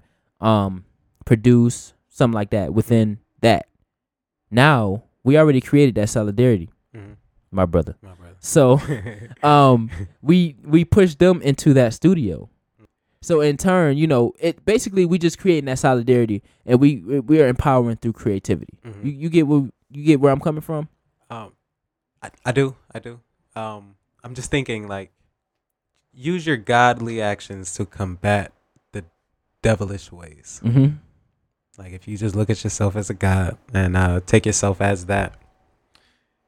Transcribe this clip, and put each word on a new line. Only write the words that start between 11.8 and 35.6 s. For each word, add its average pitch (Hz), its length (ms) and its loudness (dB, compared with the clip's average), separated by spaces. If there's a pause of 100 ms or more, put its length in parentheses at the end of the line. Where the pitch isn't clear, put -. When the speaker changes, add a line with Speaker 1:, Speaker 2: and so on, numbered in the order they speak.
Speaker 1:
studio. 113 540 -2 (720)
So 165 160 0
in 147 160 2
turn, 170 440 0
you 160 80 2
know, 123 320 2
it 165 260 -4
basically, 190 400 0
we 170 140 0
just 165 180 -2
creating 160 280 0
that 131 120 -4
solidarity, 120 640 0 (240)
and 123 160 4
we, 143 200 2
we, 123 180 -4
we 147 200 2
are 139 80 4
empowering 123 500 0
through 117 160 -6
creativity. 98 600 -6 (100)
Speaker 2:
Mm-hmm. 104 220 -14
Speaker 1:
You, 143 80 -6
you 147 160 -8
get 160 160 2
what, 143 200 2 (260)
you 143 120 -14
get 151 160 4
where 139 140 4
I'm 143 60 -4
coming 151 220 -6
from? 156 280 -10 (400)
Speaker 2:
Um, 110 240 -16 (680)
I, - 80 -18 (160)
I 127 40 -2
do, 135 240 -2 (160)
I - 60 -14
do. 120 220 -18 (360)
Um, 104 380 -14 (300)
I'm 120 100 -16
just 123 160 -12
thinking, 120 380 -6
like, 98 240 -12 (1000)
use 156 360 -8
your 143 100 0
godly 117 640 0
actions 101 540 -8
to 104 100 -6
combat 98 680 -4 (380)
the 95 140 -14 (560)
devilish 101 500 -4
ways. - 520 -20
Speaker 1:
Mm-hmm. 139 320 2 (800)
Speaker 2:
Like, 92 160 -20
if 92 140 -20
you 107 100 -10
just 98 180 -4
look 107 140 -2
at 107 140 -4
yourself 101 320 -4
as 104 160 -8
a - 20 -8
god 95 420 -2 (160)
and, 92 240 0
uh, 90 300 0
take 107 220 2
yourself 101 340 -2
as 98 240 -2
that, 95 340 -6 (1080)